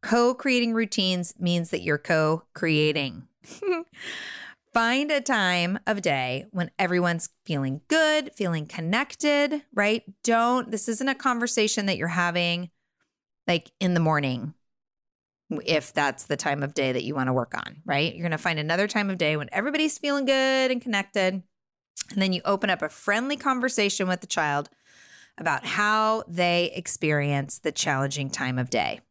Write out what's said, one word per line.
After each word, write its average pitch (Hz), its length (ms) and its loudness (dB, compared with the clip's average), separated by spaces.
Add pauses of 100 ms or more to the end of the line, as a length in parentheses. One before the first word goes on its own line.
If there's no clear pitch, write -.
Co-creating 240 680 2
routines 190 640 0
means 175 320 0
that 156 120 -4
you're 147 160 0
co-creating. 151 1300 0 (320)
<laughs> - 1120 -8
Find 254 400 2
a 285 80 2
time 185 680 0
of 202 160 -2
day 135 480 -2
when 175 300 -4
everyone's 175 480 2 (160)
feeling 139 420 -2
good, 302 480 2
feeling 165 320 -2
connected, 285 960 0 (100)
right? 214 300 2 (220)
Don't, 240 480 2
this 214 160 -4
isn't 240 200 0
a 262 60 0
conversation 233 720 0
that 190 120 0
you're 156 100 -2
having, 175 640 0 (760)
like, 170 320 0
in 185 140 2
the 170 80 4
morning, 147 540 0 (1120)
if 151 260 0
that's 143 320 0
the 147 120 -2
time 143 260 -2
of 143 100 -4
day 135 200 0
that 127 120 -2
you 143 100 -4
wanna 131 200 0
work 123 200 0
on, - 300 -10
right? 147 300 0
You're - 80 -10
gonna 165 160 -2
find 160 200 -2
another 170 300 0
time 202 220 -2
of 185 80 -4
day 156 180 2
when 147 160 -6
everybody's 302 460 -2
feeling 285 260 -2
good 262 460 2
and 254 100 -2
connected. 196 640 -2 (680)
And 196 120 0
then 190 100 2
you 175 140 -2
open 196 240 0
up 180 100 0
a 156 80 -4
friendly 247 480 -2
conversation 233 720 0
with 180 140 -2
the - 40 -16
child 147 440 -2 (680)
about 156 300 -2
how 220 600 0
they 175 480 2
experience 143 840 0
the 156 120 -2
challenging 139 600 -2
time 127 280 -2
of 123 120 -2
day. 80 400 0